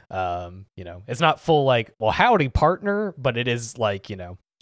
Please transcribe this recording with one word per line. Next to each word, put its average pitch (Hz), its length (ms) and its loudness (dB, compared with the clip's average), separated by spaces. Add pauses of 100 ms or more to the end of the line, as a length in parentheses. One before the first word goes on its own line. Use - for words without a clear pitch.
(100)
Um, 90 560 -8 (100)
you 92 80 -14
know, 87 220 -16
it's 123 140 -6
not 160 200 2
full, 151 240 2
like, 120 360 2
"Well, 107 100 2
howdy, 190 380 4
partner," 202 680 0
but 127 180 0
it 120 120 -2
is, 117 300 -4
like, 104 320 -2
you 101 60 -10
know, 90 220 -14 (240)